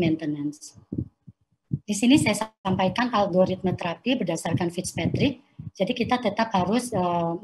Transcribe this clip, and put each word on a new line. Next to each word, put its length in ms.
maintenance. 800
Di 240
sini 240
saya 320
sampaikan 480
algoritma 640
terapi 400
berdasarkan 560
Fitzpatrick. 720
Jadi 160
kita 240
tetap 400
harus, 320
eh, 440